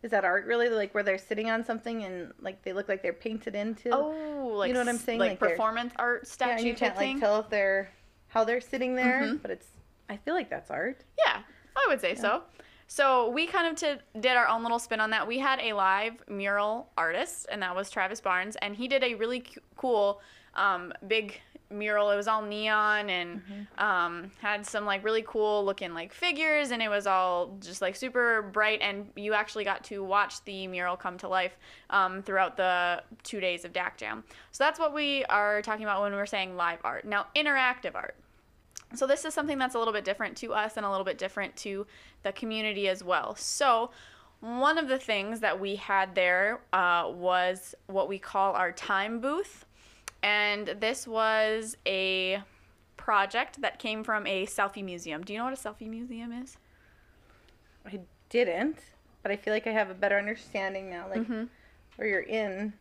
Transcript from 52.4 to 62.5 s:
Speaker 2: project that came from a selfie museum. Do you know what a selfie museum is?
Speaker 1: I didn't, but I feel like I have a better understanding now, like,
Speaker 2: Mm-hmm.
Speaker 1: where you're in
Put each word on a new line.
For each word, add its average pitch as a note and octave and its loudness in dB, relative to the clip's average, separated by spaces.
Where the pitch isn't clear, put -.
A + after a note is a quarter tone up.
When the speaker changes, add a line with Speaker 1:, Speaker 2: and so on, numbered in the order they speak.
Speaker 2:
project G#3+ 0
that G#3 -2
came G#3+ -6
from G#3+ -2
a F#3+ 0
selfie G3+ -2
museum. E3+ -8
Do G3 -10
you G#3+ -6
know A#3+ -4
what C4 -4
a C4+ -10
selfie G#3+ -12
museum A#3 -10
is? B3 -12
Speaker 1:
I G3 -10
didn't, A#3+ 2
but G3 -2
I G3+ 0
feel G#3 -2
like G#3+ 0
I A3+ -2
have G#3+ 2
a F#3 -10
better G3 2
understanding G3 -4
now, F3 -10
like, A3 -2
Speaker 2:
Mm-hmm. A3+ -4
Speaker 1:
where G#3+ -2
you're G3 2
in G#3 -2